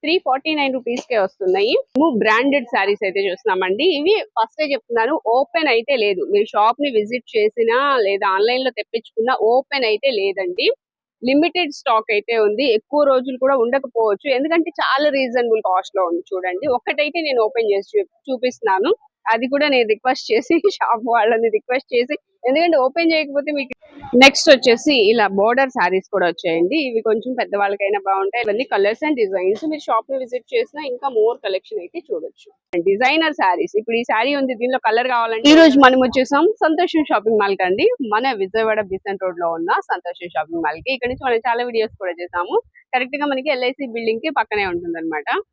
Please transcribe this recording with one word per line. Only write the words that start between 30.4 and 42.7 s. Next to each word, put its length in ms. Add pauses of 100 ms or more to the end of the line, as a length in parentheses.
చేసినా 260 (120)
ఇంకా 140 (100)
more 180 (100)
collection 380
అయితే 160 (100)
చూడొచ్చు. 400 (400)
డిజైనర్ 520
శారీస్, 400
ఇప్పుడు 200
ఈ 20 (100)
శారీ 280
ఉంది, 220
దీనిలో 240
కలర్ 280
కావాలంటే, 380
ఈ 80
రోజు 240
మనం 220
వచ్చేసాం 400 (180)
సంతోషం 460
షాపింగ్ 320
మాల్ 220
కండి. 240 (260)
మన 180 (100)
విజయవాడ 380 (140)
బీసెంట్ 320
రోడ్ 180
లో 140
ఉన్న 120 (220)
సంతోషం 440
షాపింగ్ 300
మాల్ 200
కి. 100
ఇక్కడ 160
నుంచి 160
మనం 220
చాలా 200
వీడియోస్ 320
కూడా 200
చేసాము. 340 (400)